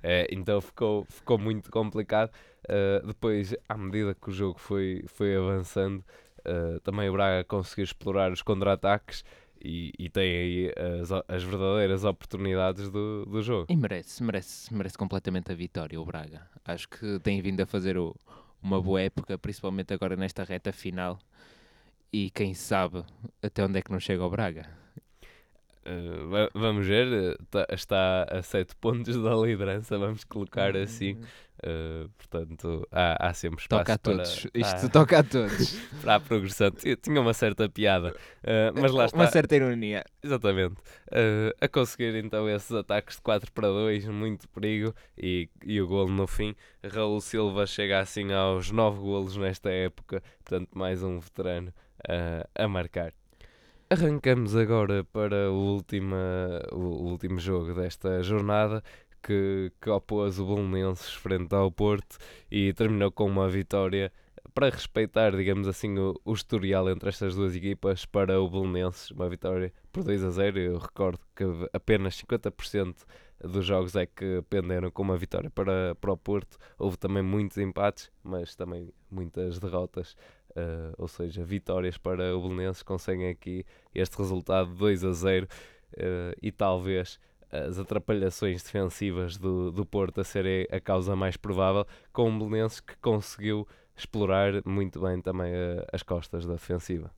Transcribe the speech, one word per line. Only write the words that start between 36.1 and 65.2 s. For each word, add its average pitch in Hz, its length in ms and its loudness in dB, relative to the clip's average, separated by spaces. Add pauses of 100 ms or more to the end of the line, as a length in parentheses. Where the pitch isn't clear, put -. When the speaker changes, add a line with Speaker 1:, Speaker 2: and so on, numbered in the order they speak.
Speaker 1:
a 101 60 8
progressão. 98 500 2
Ti-, - 240 0
tinha 151 240 0
uma 117 140 4
certa 107 340 2
piada, 92 480 2 (280)
eh, 110 300 4
mas 135 200 4
lá 123 200 6
Speaker 2:
Uma 170 120 8
Speaker 1:
está. - 20 8
Speaker 2:
certa 151 300 6
ironia. 117 480 0 (180)
Speaker 1:
Exatamente. 98 520 2 (360)
Eh, 110 480 4
a 143 80 2
conseguir 117 480 0
então 107 320 -2
esses 104 240 -2
ataques 104 460 -2
de - 40 -20
quatro 107 300 0
para 107 160 2
dois, 104 400 2
muito 107 420 -4
perigo, 107 460 -2 (220)
e, 90 320 -2 (160)
e 104 160 0
o 90 60 2
golo 95 240 2
no 95 160 2
fim. 104 280 -2 (380)
Raul 107 260 0
Silva 104 460 2
chega 98 340 2
assim 98 320 -2
aos 95 400 2
nove 107 300 4
golos 98 340 -2
nesta 98 340 -2
época, 92 540 -4 (220)
portanto 90 280 -4
mais 92 300 -2
um 90 160 -4
veterano, 87 540 -6 (340)
eh, 82 480 -2
a 107 140 2
marcar. 87 440 -4 (760)
Arrancamos 131 640 4
agora 104 480 4
para 101 480 0
o 98 240 2
última, 95 420 -2 (540)
o, - 60 -6
o 87 340 -2
último 90 280 -4
jogo 87 360 0
desta 90 480 -2
jornada, 104 600 2 (380)
que, 98 580 0
que - 100 -4
opôs 101 500 2
o 95 80 0
Belenenses 95 680 0
frente 92 400 -2
ao 95 180 4
Porto 104 460 0 (320)
e 98 240 4
terminou 104 380 2
com 107 160 0
uma 98 200 2
vitória 95 640 0 (420)
para 135 160 4
respeitar, 110 640 2